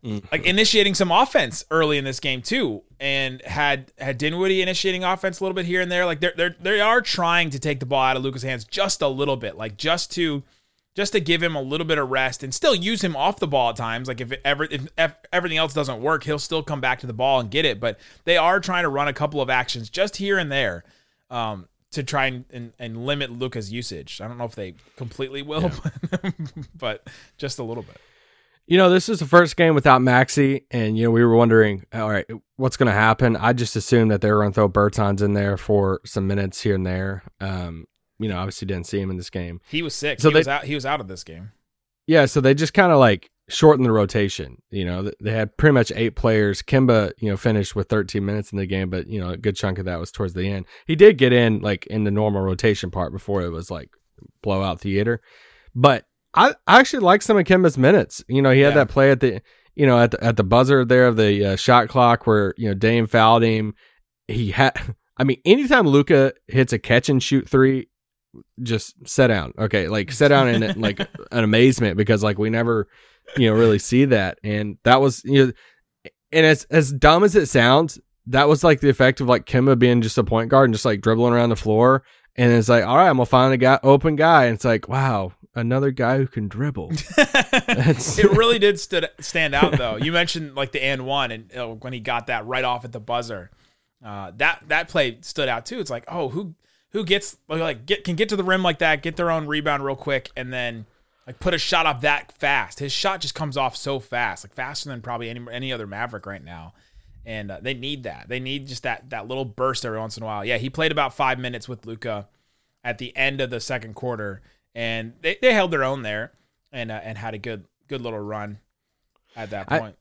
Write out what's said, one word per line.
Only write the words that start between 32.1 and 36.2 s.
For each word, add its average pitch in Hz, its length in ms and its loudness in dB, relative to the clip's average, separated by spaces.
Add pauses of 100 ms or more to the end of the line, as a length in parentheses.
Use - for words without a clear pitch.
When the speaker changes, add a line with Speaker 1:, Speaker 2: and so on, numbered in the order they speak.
Speaker 1:
right, 101 160 -2 (300)
what's 131 220 -4
gonna 120 160 2
happen? 110 420 2
I 113 160 0
just 120 240 -2
assumed 113 360 2
that 101 100 0
they 104 100 2
were 107 100 4
gonna 101 120 0
throw 104 160 2
Bertans 101 520 0
in 101 120 0
there 101 240 -2
for 98 480 0
some 98 220 -4